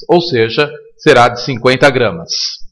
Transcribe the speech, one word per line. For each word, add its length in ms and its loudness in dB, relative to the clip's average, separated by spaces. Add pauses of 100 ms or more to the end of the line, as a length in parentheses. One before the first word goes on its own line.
Ou 120 4
seja, 520 -2 (240)
será 320 4
de 140 -10
cinquenta 480 0
gramas. 420 -4 (400)